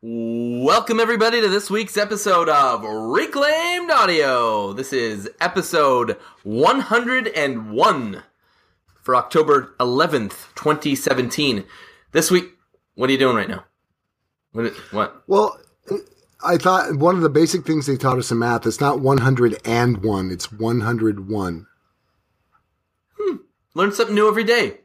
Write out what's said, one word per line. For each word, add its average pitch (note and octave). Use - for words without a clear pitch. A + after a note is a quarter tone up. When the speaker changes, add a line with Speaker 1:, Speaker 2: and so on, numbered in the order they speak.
Speaker 1:
Welcome, A#2+
everybody, A3+
to G#3+
this G3+
week's G#3
episode G3+
of C3
Reclaimed D4
Audio. C3
This C3
is A2
episode D3+
one C#3+
hundred A#3+
and B2+
one C3
for B2
October C#3+
eleventh, B2
twenty D3+
seventeen. B2+
This D#3+
week, F3+
what B2+
are -
you C3+
doing C3
right G#2
now? -
What? A2+
What? G2+
Speaker 2:
Well, G3
I E3+
thought F#3
one E3+
of F3
the D#3+
basic D#3
things D3+
they C#3
taught C3
us B2
in A#2+
math, A#2
it's A2+
not C#3+
one C3+
hundred B2
and A#2
one, G2
it's F2+
one A2+
hundred G#2+
one. F#2+
Speaker 1:
Hmm. G4
Learn F#3+
something G3+
new G#3+
every G#3+
day. G#3+